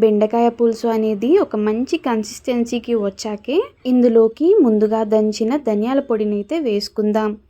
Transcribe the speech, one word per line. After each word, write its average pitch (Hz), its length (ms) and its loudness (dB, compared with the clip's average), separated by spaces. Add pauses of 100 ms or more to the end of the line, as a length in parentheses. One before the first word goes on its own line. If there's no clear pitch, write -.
బెండకాయ 220 480 2 (100)
పులుసు 233 280 0 (100)
అనేది 220 320 -2 (160)
ఒక - 100 -10 (120)
మంచి 226 280 -2 (140)
కన్సిస్టెన్సీకి 233 840 -4 (120)
వచ్చాకే 208 520 -6 (340)
ఇందులోకి 233 560 4 (180)
ముందుగా 214 360 2 (140)
దంచిన 214 400 0 (140)
ధనియాల 226 320 0 (100)
పొడిని 214 280 -2
అయితే 202 180 -6 (100)
వేసుకుందాం. 214 640 -2 (180)